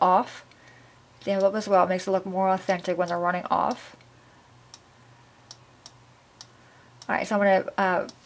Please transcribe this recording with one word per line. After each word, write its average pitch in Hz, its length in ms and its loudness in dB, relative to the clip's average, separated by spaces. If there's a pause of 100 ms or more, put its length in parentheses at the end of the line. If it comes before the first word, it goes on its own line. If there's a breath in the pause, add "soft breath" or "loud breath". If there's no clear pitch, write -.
off 190 440 2 (800 loud breath)
the 202 80 -2
envelope 196 220 2
as 214 140 -4
well. 185 160 6
It 185 40 -4
makes 185 180 -2
it 196 60 -2
look 190 120 0
more 190 240 -2
authentic 185 480 -2
when 175 120 -2
they're 170 100 -4
running 175 320 -2
off. - 460 -2 (3000 soft breath)
All 196 60 0
right, - 120 -2
so 208 100 -2
I'm 202 40 2
gonna, 196 240 4 (140)
uh, 185 300 0 (180)